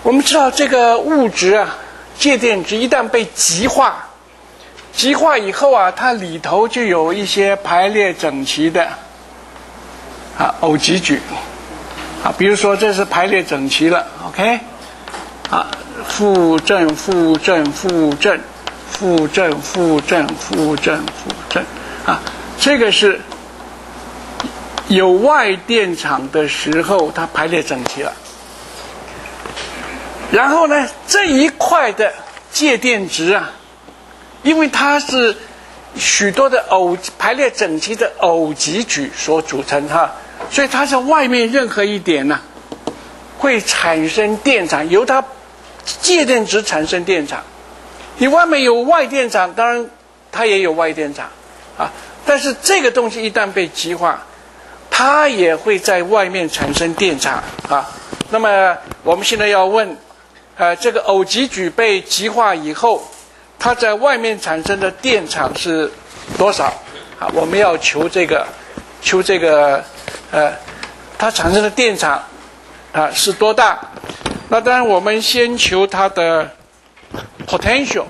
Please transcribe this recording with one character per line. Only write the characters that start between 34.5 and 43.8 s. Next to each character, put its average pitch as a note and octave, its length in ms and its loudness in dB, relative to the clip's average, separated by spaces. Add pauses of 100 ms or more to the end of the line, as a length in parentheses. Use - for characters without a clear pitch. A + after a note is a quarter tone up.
为 D#4 120 4
它 C#4+ 300 2
是 B3 360 0 (600)
许 - 340 0
多 C4+ 180 4
的 A#3+ 200 2
偶， F#3 280 2 (200)
排 G#3+ 160 0
列 C4 180 0
整 E3 280 -2
齐 G#3 160 -6
的 A3 220 -2
偶 E3 360 2
极 E3 300 -2
矩 C#3+ 320 -4
所 D#3+ 260 0
组 C#3 220 -6
成 C#3+ 240 -2
哈， D#3 260 0 (360)
所 C#4 140 0
以 C4 40 0
它 C4+ 180 0
在 C4+ 120 0
外 C4+ 300 2
面 A#3+ 240 2
任 C4+ 160 2
何 G3+ 160 -2
一 G#3 160 -2
点 D3 280 0
呢， D3 120 0 (1000)
会 B3 240 2
产 E3 480 0